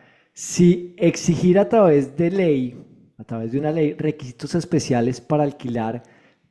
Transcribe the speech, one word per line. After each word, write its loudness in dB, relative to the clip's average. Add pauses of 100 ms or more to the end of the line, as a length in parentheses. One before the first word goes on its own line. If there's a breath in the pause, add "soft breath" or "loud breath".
(340 soft breath)
si 2
exigir 2
a 2
través 2
de 0
ley, -4
a -20
través -8
de -2
una -2
ley, 0
requisitos -8
especiales -2
para 0
alquilar -6 (480 soft breath)